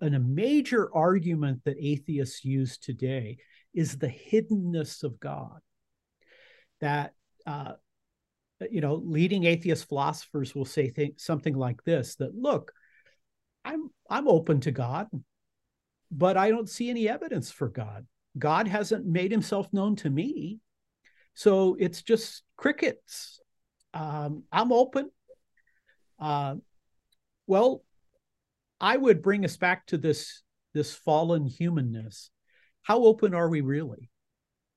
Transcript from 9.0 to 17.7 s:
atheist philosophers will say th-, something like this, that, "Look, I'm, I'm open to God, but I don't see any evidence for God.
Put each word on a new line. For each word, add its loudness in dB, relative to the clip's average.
atheist 2
philosophers -4
will -4
say -2
th-, -4
something -2
like -4
this, 0
that, -6
"Look, -2
I'm, -8
I'm 0
open 4
to -2
God, -4
but 2
I 4
don't -2
see -6
any 0
evidence -6
for -6
God. -10